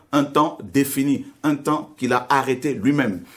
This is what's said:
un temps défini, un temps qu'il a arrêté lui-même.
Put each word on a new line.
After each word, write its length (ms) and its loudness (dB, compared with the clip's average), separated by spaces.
un 120 2
temps 380 0
défini, 640 0
un 140 2
temps 400 -4
qu'il 160 -2
a 160 0
arrêté 460 0
lui-même. 480 0